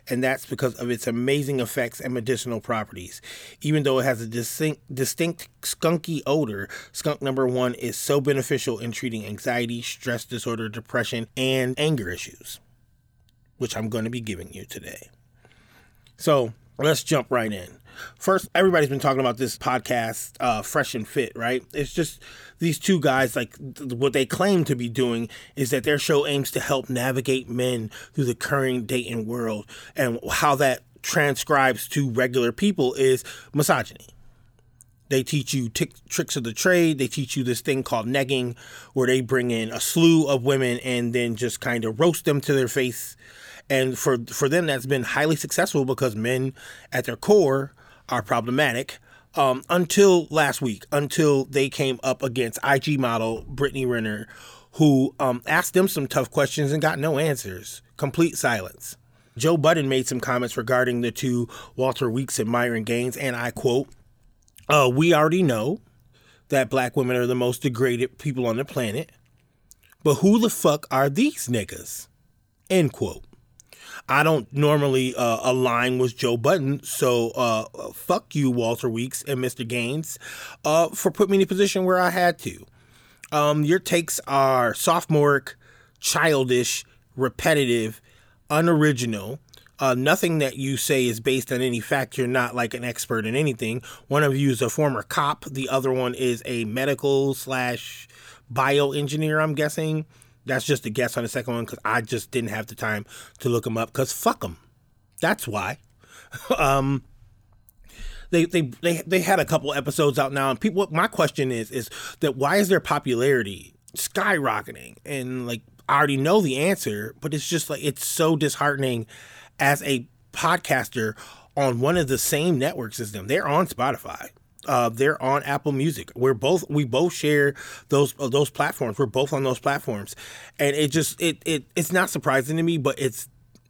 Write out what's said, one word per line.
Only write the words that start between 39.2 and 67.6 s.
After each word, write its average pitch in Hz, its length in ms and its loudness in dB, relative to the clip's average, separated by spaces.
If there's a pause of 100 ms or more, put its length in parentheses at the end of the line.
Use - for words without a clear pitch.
bring 123 280 0
in 113 220 -2
a 117 80 -6
slew 165 480 6
of 135 160 2
women 131 400 2
and 120 280 0
then 120 220 0
just 113 260 -4
kind 120 240 -2
of 110 140 -2
roast 160 280 2
them 143 160 2
to 147 100 0
their 131 160 2
face. - 480 -4 (520)
And 131 300 0
for, 131 200 2 (100)
for - 200 -2
them, 170 180 0
that's 131 200 -2
been 135 160 0
highly 151 320 0
successful - 500 -2
because 127 300 0
men 127 400 -2 (380)
at 127 120 -2
their 117 120 -8
core 139 580 4 (360)
are 120 120 0
problematic. 123 760 0 (380)
Um, 135 340 2
until 180 600 4
last 151 320 0
week, 113 280 -4
until 147 540 2
they 139 240 0
came 135 340 -4
up 135 200 -2
against 120 400 -2
I 139 160 4
G 147 180 0
model 113 500 -2
Brittany 135 380 -2
Renner, 110 420 -2 (460)
who, 139 480 4
um, 123 260 0
asked 165 280 2
them 185 120 4
some 151 200 -4
tough 135 240 -2
questions 143 420 0
and 156 80 0
got 156 180 0
no 139 200 0
answers. 120 640 -4 (160)
Complete 160 400 0
silence. 107 580 -4 (400)
Joe 156 220 4
Budden 151 320 4
made 131 180 0
some 127 120 -2
comments 123 360 -2
regarding 123 460 2
the 117 100 0
two, 123 340 -2 (300)
Walter 127 340 0
Weeks 127 280 -4
and 113 100 -2
Myron 120 360 0
Gaines, 120 340 -2
and 131 180 -4
I 120 140 -4
quote, 131 380 0 (800)
uh, 143 200 6
"We 156 220 6
already 160 300 6
know 135 400 2 (640)
that 131 220 2
black 127 260 0
women 127 200 2
are 123 100 2
the 123 80 2
most 123 260 0